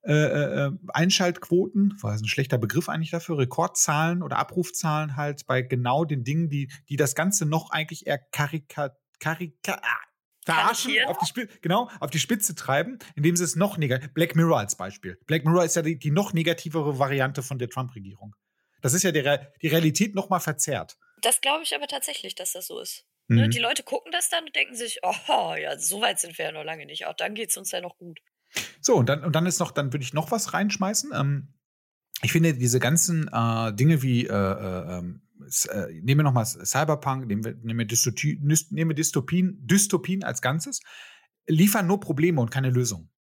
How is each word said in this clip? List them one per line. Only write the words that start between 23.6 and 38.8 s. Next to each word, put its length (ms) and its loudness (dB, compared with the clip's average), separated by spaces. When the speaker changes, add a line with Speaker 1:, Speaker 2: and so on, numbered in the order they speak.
Speaker 2:
gucken 280 -6
das 180 -2
dann 160 -4
und 100 -14
denken 200 -2
sich, 280 -8
„Oh, 560 0
ja, 180 -6
so 240 -4
weit 180 0
sind 180 -6
wir 80 -6
ja 80 -4
noch 100 -12
lange 220 -10
nicht. 220 -12
Auch 80 -8
dann 200 -6
geht's 220 -4
uns 140 -8
ja 100 -6
noch 160 -14
gut.“ 220 -18
Speaker 1:
So, 140 6
und 140 6
dann, 160 0
und 100 0
dann 100 2
ist 140 0
noch, 120 -2
dann 200 -2
würde 120 -4
ich 100 -8
noch 180 -2
was 220 -2
reinschmeißen. 600 -2
Ähm, 400 -2
ich 80 0
finde 220 4
diese 260 2
ganzen, 520 2
äh, 420 0
Dinge 280 6
wie, 240 2
äh, 60 -4
äh, 680 -2
ähm, 220 -10
s-, 180 -2
äh, 220 -6
nehmen 180 4
wir 40 4
noch 100 4
mal 120 4
Cyberpunk, 840 -2
nehmen 160 -2
wir, 120 -6
nehmen 240 -4
wir 80 -2
Dystopi-, 540 0
nüs-, 300 2
nehmen 200 0